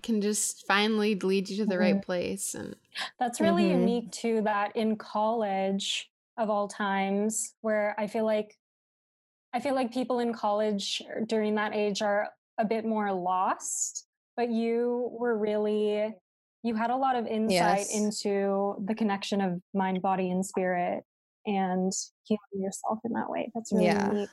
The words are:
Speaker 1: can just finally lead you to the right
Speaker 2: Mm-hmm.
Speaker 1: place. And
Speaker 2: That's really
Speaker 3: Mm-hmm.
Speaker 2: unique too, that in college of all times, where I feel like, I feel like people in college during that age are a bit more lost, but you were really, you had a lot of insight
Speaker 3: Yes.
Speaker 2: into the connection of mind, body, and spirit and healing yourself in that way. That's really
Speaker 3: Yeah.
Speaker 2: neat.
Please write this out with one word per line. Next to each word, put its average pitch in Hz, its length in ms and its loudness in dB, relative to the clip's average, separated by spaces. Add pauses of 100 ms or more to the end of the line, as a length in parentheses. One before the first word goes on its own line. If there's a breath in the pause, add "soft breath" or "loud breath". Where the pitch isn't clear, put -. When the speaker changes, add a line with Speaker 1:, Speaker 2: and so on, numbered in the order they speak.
Speaker 1:
can 220 180 0
just - 460 -2
finally 208 500 4
lead 190 320 0
you 190 100 -4
to 214 80 0
the 196 120 2
right 208 160 6
Speaker 2:
Mm-hmm. 196 60 2
Speaker 1:
place. 185 540 -4
And - 220 -10 (440 loud breath)
Speaker 2:
That's 233 200 -2
really 196 240 6
Speaker 3:
Mm-hmm. 180 160 4
Speaker 2:
unique 233 320 2
too, 226 300 0
that 208 340 0
in 220 200 2
college 202 1120 0 (280)
of 220 120 0
all 208 160 2
times, 202 960 0
where 214 380 0
I 214 100 -2
feel 220 160 -2
like, 214 320 -2 (960)
I 247 80 -2
feel 262 140 -2
like 262 180 0
people 254 260 -2
in 240 140 0
college 214 720 -2 (240)
during 214 300 0
that 208 180 -2
age 208 280 0
are 208 280 0 (280)
a 226 60 2
bit 220 200 -2
more 214 280 0
lost, 185 960 -2 (300)
but 240 140 0
you 233 600 0
were 233 240 0
really, 214 800 0 (480)
you 226 140 0
had 226 140 0
a 254 60 2
lot 262 200 2
of 226 100 0
insight 202 640 2
Speaker 3:
Yes. - 20 -
Speaker 2:
into 202 920 0
the 208 100 -2
connection 202 460 -2
of 180 200 0 (140)
mind, 190 260 0
body, 190 300 0
and 185 160 0
spirit 180 560 -2 (420)
and 190 480 0 (300)
healing 214 160 -2 (160)
yourself 196 500 -4
in 233 100 -4
that 220 140 -4
way. - 260 -6
That's 226 180 -6
really 185 140 6
Speaker 3:
Yeah. 202 260 2
Speaker 2:
neat. 208 200 -2